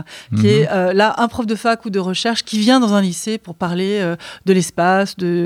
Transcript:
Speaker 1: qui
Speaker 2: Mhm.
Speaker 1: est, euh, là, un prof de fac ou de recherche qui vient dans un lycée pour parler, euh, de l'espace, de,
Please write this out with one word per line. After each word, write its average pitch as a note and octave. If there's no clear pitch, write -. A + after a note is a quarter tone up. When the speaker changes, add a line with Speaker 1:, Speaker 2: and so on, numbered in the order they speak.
Speaker 1:
qui G#2+
Speaker 2:
Mhm. G#2+
Speaker 1:
est, C#3+
euh, F#3
là, G#3
un A#3
prof A#3
de A3
fac A3+
ou A3+
de G3
recherche F#3
qui -
vient A#3
dans A3
un G3+
lycée G3
pour E3+
parler, F#3
euh, F3
de F#3+
l'espace, F#3
de, F3+